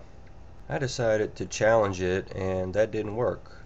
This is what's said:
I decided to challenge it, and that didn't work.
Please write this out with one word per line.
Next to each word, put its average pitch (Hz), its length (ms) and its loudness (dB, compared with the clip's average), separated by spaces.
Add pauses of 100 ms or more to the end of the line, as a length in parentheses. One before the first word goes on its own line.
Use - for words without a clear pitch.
(680)
I 135 120 -2
decided 110 580 2
to 98 80 -4
challenge 101 560 4
it, 92 320 0
and 92 400 -2
that 104 180 2
didn't 104 260 -4
work. 101 360 -2 (140)